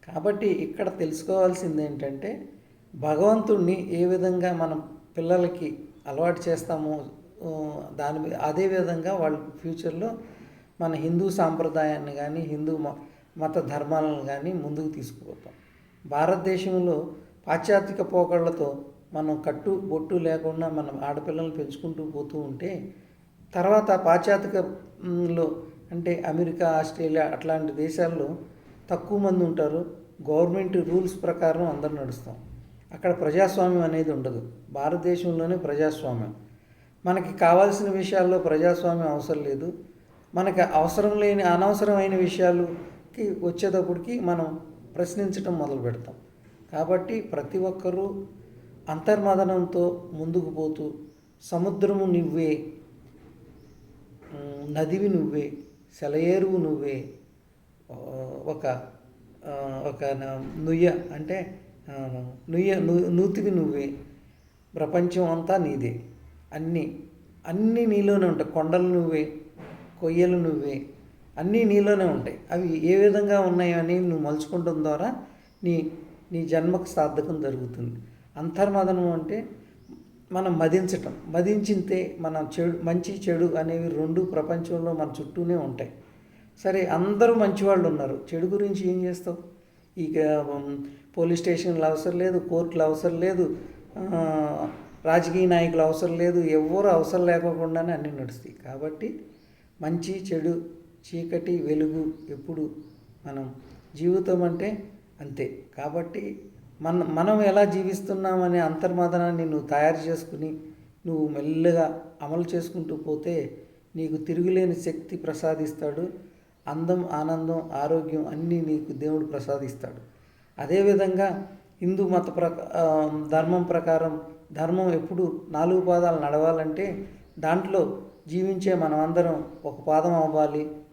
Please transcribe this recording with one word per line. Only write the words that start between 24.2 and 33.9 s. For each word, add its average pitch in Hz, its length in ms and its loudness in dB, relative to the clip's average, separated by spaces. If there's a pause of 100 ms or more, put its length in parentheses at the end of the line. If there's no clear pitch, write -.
మ్, 175 320 0
లో 160 200 0 (360)
అంటే 170 360 -2
అమెరికా, 165 420 0
ఆస్ట్రేలియా 160 560 0
అట్లాంటి 156 480 -2
దేశాల్లో 160 640 -2 (520)
తక్కువ 202 280 -2
మంది 185 280 4
ఉంటారు. 160 400 0 (440)
గవర్నమెంట్ 180 480 2
రూల్స్ 180 460 0
ప్రకారం 165 440 2
అందరూ 147 280 -4
నడుస్తాం. 120 400 -8 (580)
అక్కడ 175 260 0
ప్రజాస్వామ్యం 180 600 4
అనేది 160 300 0